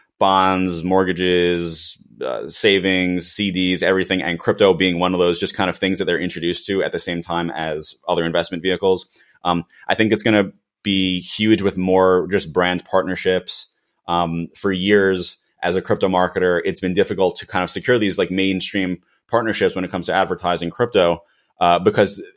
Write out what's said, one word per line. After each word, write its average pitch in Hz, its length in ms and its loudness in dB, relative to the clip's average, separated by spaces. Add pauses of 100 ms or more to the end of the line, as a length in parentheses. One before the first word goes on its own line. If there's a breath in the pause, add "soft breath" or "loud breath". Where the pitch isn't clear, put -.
(180 soft breath)
bonds, 95 640 2
mortgages, 87 1160 0 (260)
uh, 62 240 -6
savings, 92 840 0
C 101 200 -2
Ds, 90 320 0
everything, 92 400 0
and 85 160 -4
crypto 101 340 4
being 87 260 2
one 90 140 2
of 90 80 0
those 87 180 2
just - 160 -6
kind 92 140 0
of 85 80 -4
things 95 220 -2
that 92 80 -2
they're 85 120 0
introduced 85 480 -6
to 98 160 -2
at - 100 -4
the 85 60 -6
same 87 220 -6
time 85 300 -4
as 78 460 -8 (120)
other 85 160 0
investment 85 380 -4
vehicles. 92 480 0 (340 soft breath)
Um, 87 200 0 (220 soft breath)
I 98 80 0
think 110 160 0
it's 104 120 0
gonna 104 300 2 (300)
be 92 380 -2
huge 107 400 0
with 95 160 -2
more 92 540 2
just 85 220 -2
brand 90 320 0
partnerships. 92 800 -2 (400)
Um, 85 500 -2
for 98 160 -2
years 95 640 2 (260)
as 90 140 0
a 90 60 0
crypto 101 260 0
marketer, 90 560 2
it's 92 160 -4
been 92 140 -2
difficult 95 420 0
to - 100 -12
kind 92 160 -2
of 85 80 -4
secure 123 280 0
these, 98 180 0
like, 92 140 0
mainstream 95 720 -2 (260)
partnerships 110 460 0
when 92 100 -4
it 90 60 -8
comes 90 160 -6
to 90 60 -4
advertising 87 580 -2
crypto, 90 520 2 (380)
uh, 87 200 6
because 101 440 0 (120)